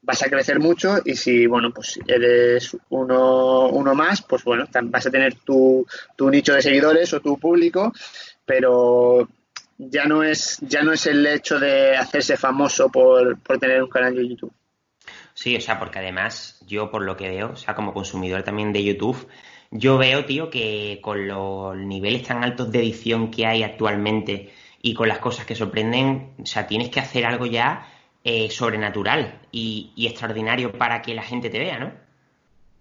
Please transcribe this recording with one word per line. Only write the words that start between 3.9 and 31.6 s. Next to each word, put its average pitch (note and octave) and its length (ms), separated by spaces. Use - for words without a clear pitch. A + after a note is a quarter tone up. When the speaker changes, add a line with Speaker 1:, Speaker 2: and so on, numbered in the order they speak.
Speaker 1:
más, F3 260
pues - 220
bueno, A#2+ 240
tam-, A#2+ 220
vas B2 160
a C3 60
tener C3+ 240
tu, C3 500
tu C3+ 140
nicho C#3+ 240
de C#3 80
seguidores D3+ 520
o D3 60
tu C#3+ 180
público, E3+ 540
pero B2 840
ya C#3 280
no D#3 180
es, D#3 380
ya D3 220
no D#3+ 100
es D#3 120
el D3 220
hecho D3 320
de C3+ 380
hacerse C3+ 400
famoso C3+ 520
por, B2+ 520
por C3 180
tener C3 240
un B2+ 60
canal B2+ 260
de B2 120
YouTube. A#2+ 260
Speaker 2:
Sí, B2 220
o G#2+ 60
sea, A2 180
porque F#2 200
además F#2+ 640
yo G#2 260
por G#2+ 100
lo F#2+ 160
que F#2+ 120
veo, G2 220
o - 40
sea, - 200
como G2+ 180
consumidor F#2+ 500
también G#2 280
de G2+ 120
YouTube, G#2 440
yo C3 260
veo, C3 280
tío, D#3 240
que G#2 520
con G2+ 260
los G2 480
niveles G2 480
tan A#2+ 200
altos A#2+ 280
de A#2+ 80
edición A2+ 500
que A2+ 160
hay A2+ 180
actualmente G#2 880
y A#2 120
con A2+ 140
las G#2+ 120
cosas - 260
que A2+ 100
sorprenden, A#2 840
o - 40
sea, G#2+ 200
tienes A#2 240
que - 100
hacer B2 260
algo A#2+ 200
ya, A#2+ 420
eh, A2+ 280
sobrenatural G#2+ 920
y, A2+ 460
y A2+ 120
extraordinario A2+ 680
para A#2 280
que A#2+ 120
la A2 100
gente A#2+ 260
te G#2 80
vea, C#3+ 220